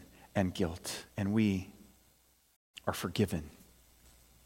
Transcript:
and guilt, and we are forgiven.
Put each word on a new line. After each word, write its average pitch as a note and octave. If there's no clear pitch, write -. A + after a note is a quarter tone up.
and F#2
guilt, -
and G2+
we G2+
are F#2
forgiven. F2+